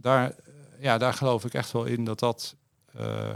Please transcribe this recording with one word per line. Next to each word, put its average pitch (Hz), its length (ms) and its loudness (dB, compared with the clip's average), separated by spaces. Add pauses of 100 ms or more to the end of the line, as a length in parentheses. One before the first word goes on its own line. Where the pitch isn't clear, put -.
daar, 127 340 2 (440)
ja, 127 180 2
daar 123 160 2
geloof 123 320 2
ik 120 80 -6
echt 123 180 -4
wel 117 120 0
in 120 200 -2
dat 113 160 -4
dat, - 360 -2 (380)
eh, 107 420 -4